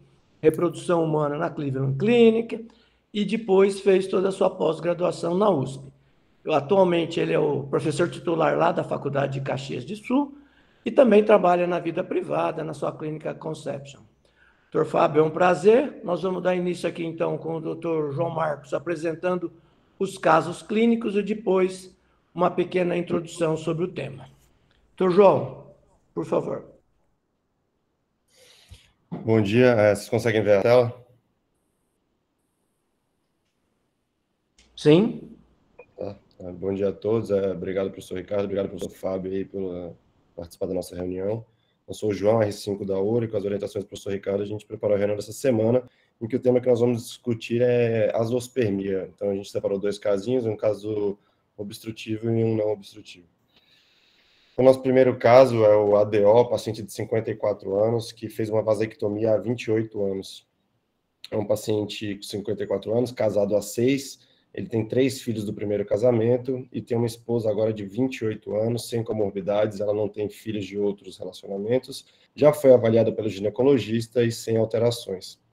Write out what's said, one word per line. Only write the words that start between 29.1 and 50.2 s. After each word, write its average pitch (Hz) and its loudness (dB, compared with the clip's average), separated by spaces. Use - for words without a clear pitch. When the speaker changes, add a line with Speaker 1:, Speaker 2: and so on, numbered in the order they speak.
Speaker 2:
Bom 110 2
dia. 117 4
É, 107 6
vocês 101 -6
conseguem 110 0
ver 101 6
a - 0
tela? 120 4
Speaker 1:
Sim. 175 2
Speaker 2:
Tá. 98 -10
É, 90 -12
bom 92 -6
dia 98 -2
a 95 -2
todos. 104 -2
É, 98 0
obrigado, 92 -4
professor 92 -12
Ricardo. 101 -4
Obrigado, 98 -4
professor 101 -12
Fábio, 92 -6
aí, 95 -4
pela 90 -8
participar 85 -10
da 92 -4
nossa 90 -6
reunião. 92 -6
Eu 95 -14
sou 107 -4
o - 0
João, 104 2
R 104 2
cinco 101 -6
da 95 -2
URI, 113 0
com 110 -8
as 98 -2
orientações 101 -6
do - -16
professor 101 -10
Ricardo, 98 -4
a 104 -4
gente 104 -10
preparou 104 -2
a - 0
reunião 101 0
dessa - -10
semana, 120 2
em 113 -8
que 127 -2
o - 0
tema 123 2
que 120 -2
nós 117 4
vamos 120 0
discutir 117 -4
é 117 2
azospermia. 101 -2
Então, 101 -4
a 98 -2
gente 98 -8
separou 101 -2
dois 101 -4
casinhos, 107 -2